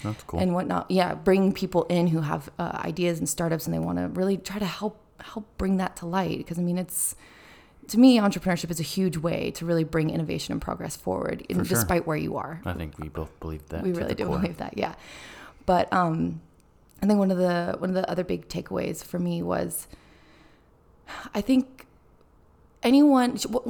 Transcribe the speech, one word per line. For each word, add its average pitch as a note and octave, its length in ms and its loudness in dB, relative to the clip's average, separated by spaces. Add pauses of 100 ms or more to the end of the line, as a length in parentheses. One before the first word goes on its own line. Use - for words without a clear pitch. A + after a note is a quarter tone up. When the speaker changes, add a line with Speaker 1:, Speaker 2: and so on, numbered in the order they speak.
Speaker 1:
that's G#2+ 220 -6
cool. - 160 -6
Speaker 2:
and F#3 160 2
whatnot. F3+ 340 -2
Yeah, F3+ 240 2
bring F#3+ 400 4
people F3+ 300 0
in F3 240 2
who D#3+ 140 2
have, D3+ 360 -4
uh, - 260 -4
ideas E3+ 360 -2
and E3 100 -2
startups, E3 380 -2
and E3+ 60 -2
they D#3+ 60 0
wanna F3 300 -2
really F#3 280 0
try F#3+ 200 -8
to G#3 80 -2
help, G3+ 340 -6 (220)
help - 240 -12 (140)
bring F#3+ 180 2
that F#3 200 -2
to F3 100 -10
light. F3 400 -2
'Cause, E3+ 100 -6
I F3 60 0
mean, F3 160 0
it's, - 360 -4 (760)
to G#3+ 100 2
me, B3+ 180 10
entrepreneurship F3+ 540 2
is D#3 80 -4
a E3 40 -2 (140)
huge F#3 200 2
way E3 340 -2
to - 160 -8
really E3 160 4
bring D#3+ 260 0
innovation D#3+ 440 -4
and - 100 -2
progress - 320 -6
forward, - 520 -4
in, F3+ 120 0
Speaker 1:
For - 60 0
sure. F#3 120 0
Speaker 2:
despite E3+ 300 2
where D#3 100 -2
you D#3 200 -4
are. D#3+ 280 -8
Speaker 1:
I F2+ 80 -2
think D#2 240 -8
we D#2+ 120 -10
both D#2 300 -10
believe D#2+ 300 -8
that D#2+ 140 -6
Speaker 2:
We F#3 80 0
Speaker 1:
to F3 80 -2
Speaker 2:
really - 100 -4
Speaker 1:
the - 60 -2
Speaker 2:
do - 100 -4
Speaker 1:
core. D#3 140 -2
Speaker 2:
believe F3 180 -2
that, - 180 -10
yeah. - 200 -4 (720)
But, F3+ 280 2
um, E3 480 0 (580)
I - 60 -2
think G#3 140 6
one F#3+ 100 4
of F#3 80 2
the, F3 400 2
one F#3 140 -2
of F#3 40 0
the F#3 140 0
other F3+ 140 -2
big F3 240 -6
takeaways - 560 -6
for - 160 -8
me F3 240 -2
was, E3+ 440 -4 (1500)
I G#3 60 0
think C4 440 2 (1000)
anyone, B3+ 540 6
sh-, - 60 -4
w-, A#3 260 -2